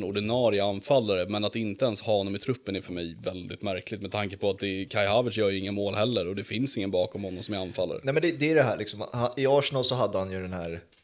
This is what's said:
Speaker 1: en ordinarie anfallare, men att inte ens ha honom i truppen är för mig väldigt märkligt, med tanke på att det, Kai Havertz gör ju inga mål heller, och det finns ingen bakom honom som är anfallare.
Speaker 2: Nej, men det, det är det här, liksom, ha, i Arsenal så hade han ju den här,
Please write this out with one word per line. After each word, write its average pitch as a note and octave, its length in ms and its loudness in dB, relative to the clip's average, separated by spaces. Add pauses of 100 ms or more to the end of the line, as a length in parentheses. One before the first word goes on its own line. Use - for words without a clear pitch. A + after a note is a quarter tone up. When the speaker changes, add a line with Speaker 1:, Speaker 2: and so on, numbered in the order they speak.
Speaker 1:
en - 60 -2
ordinarie G#2 560 2
anfallare, G2+ 640 2
men G#2 160 0
att G#2 120 -2
inte A2 280 -2
ens A2 180 2
ha G#2+ 140 2
honom G2 200 0
i - 20 -8
truppen G#2 380 -4
är F2+ 40 -4
för - 120 -10
mig E2+ 300 -6
väldigt F2+ 400 -6
märkligt, G2 400 -6
med F#2+ 100 -6
tanke G2+ 240 -2
på G2+ 140 2
att F#2+ 80 -2
det, G2 320 -2
Kai G#2 160 2
Havertz A2 300 2
gör G#2 140 4
ju G2 80 0
inga F#2+ 140 -2
mål G2+ 220 -2
heller, G#2 340 2
och G2 80 -4
det G2+ 80 -4
finns B2+ 320 0
ingen G2 140 -2
bakom F#2+ 340 0
honom F#2 180 -6
som G#2 120 -4
är G2 40 -2
anfallare. F2+ 440 -4
Speaker 2:
Nej, C3+ 120 -2
men D#3 80 2
det, E3+ 100 2
det C#3+ 180 0
är D#3+ 40 4
det D3+ 80 8
här, A2 140 2
liksom, G#2 240 -6
ha, A#2+ 360 -2
i C3+ 100 2
Arsenal C3+ 380 4
så B2+ 100 0
hade G2+ 240 2
han F#2+ 120 -2
ju F#2+ 120 -4
den F2+ 100 -6
här, E2+ 280 -6 (240)